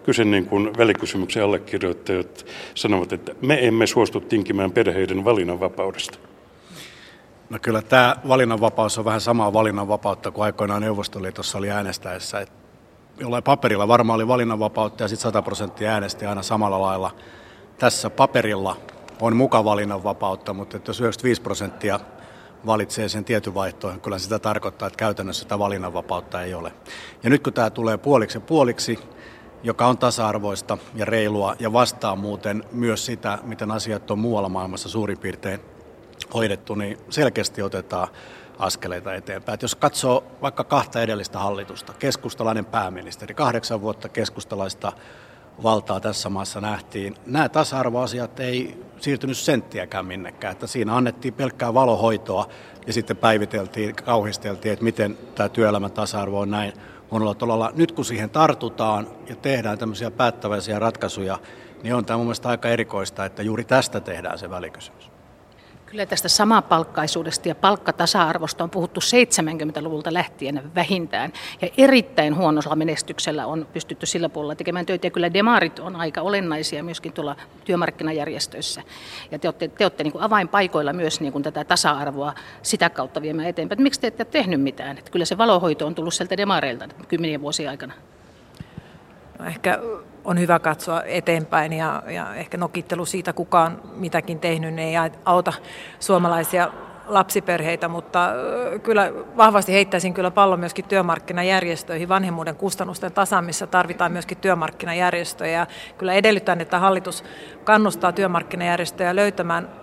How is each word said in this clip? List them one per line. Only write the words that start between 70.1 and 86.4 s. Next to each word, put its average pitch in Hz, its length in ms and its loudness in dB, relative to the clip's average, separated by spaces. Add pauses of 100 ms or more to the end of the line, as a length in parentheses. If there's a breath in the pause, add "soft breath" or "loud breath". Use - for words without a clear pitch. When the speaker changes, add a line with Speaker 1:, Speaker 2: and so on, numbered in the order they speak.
Speaker 3:
lähtien 147 600 -4
vähintään. 165 580 -2 (280 loud breath)
Ja 180 160 -4
erittäin 240 600 6
huonolla 151 380 2
menestyksellä 156 720 -2
on 156 280 -6
pystytty - 320 -8
sillä 170 240 -2
puolella 151 260 -6
tekemään 175 300 -4
töitä. 180 220 -2
Ja 175 40 0
kyllä 170 220 0
demarit 202 460 4
on 185 160 -10
aika 165 260 -4
olennaisia 160 600 -2
myöskin 165 300 -10
tuolla 147 220 -6 (300 loud breath)
työmarkkinajärjestöissä. 156 1160 -4 (500 loud breath)
Ja 151 80 -8
te 180 80 -2
olette, 160 200 -4
te - 180 2
olette 175 180 0
niin 151 80 0
kuin - 120 -6
avainpaikoilla 185 720 2
myös 165 280 -2
niin 143 100 -4
kuin 143 120 -4
tätä 151 200 -4
tasa-arvoa 143 680 0 (280 loud breath)
sitä 170 280 2
kautta 139 320 -4
viemään 156 260 -4
eteenpäin. 175 320 -4
Et 269 40 6
miksi 269 180 2
te 240 60 0
ette 226 160 -4
ole - 80 -8
tehnyt 185 300 2
mitään? 139 360 -4
Et - 120 -20
kyllä 170 160 0
se 180 120 -2
valohoito 180 480 4
on 165 100 -2
tullut 165 180 -2
sieltä 185 240 -2
demareilta 165 500 0 (200)